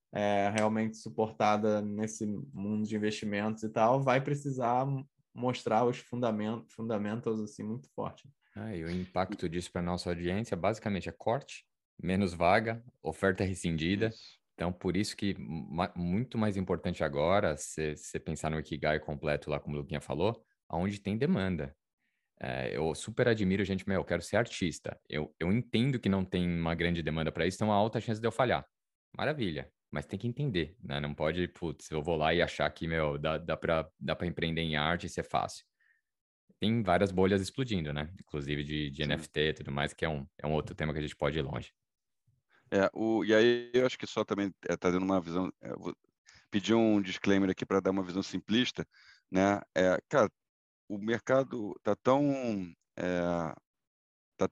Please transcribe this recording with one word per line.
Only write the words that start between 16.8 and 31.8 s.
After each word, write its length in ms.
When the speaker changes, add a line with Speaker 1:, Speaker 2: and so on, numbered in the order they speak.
Speaker 2:
agora, 540
cê, 400
cê 240
pensar 320
no 80
Ikigai 400
completo 500
lá, 80
como 160
o 60
Luquinha 200
falou, 400
aonde 320
tem 180
demanda. 560
É, 300
eu 240
super 320
admiro 380
gente, 240
meu, 120
eu 40
quero 180
ser 140
artista. 600
Eu, 320
eu 100
entendo 480
que 100
não 160
tem 240
uma 240
grande 300
demanda 300
pra 160
isso, 80
então 160
há 20
alta 260
chance 200
de 80
eu 20
falhar. 340
Maravilha, 520
mas 160
tem 100
que 120
entender, 520
né? 200
Não 120
pode, 360
putz, 420